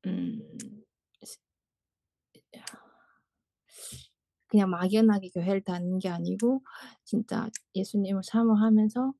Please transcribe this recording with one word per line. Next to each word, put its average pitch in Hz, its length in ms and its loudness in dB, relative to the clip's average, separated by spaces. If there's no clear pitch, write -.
음, 80 340 -4
시-, - 160 -20
그냥 196 220 4
막연하게 190 600 2
교회를 196 340 -2
다니는 180 360 -4
게 185 100 -4
아니고 196 540 -2
진짜 - 440 -4
예수님을 196 480 -2
사모하면서 220 960 4